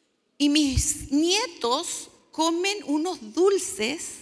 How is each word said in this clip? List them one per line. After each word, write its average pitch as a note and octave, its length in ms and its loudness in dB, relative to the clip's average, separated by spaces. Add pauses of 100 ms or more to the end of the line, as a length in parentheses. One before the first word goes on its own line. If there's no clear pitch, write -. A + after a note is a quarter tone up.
(380)
Y D4 100 4
mis C#4+ 640 2
nietos E4+ 1000 0 (220)
comen E4+ 540 0
unos D4+ 480 -2
dulces E4+ 880 0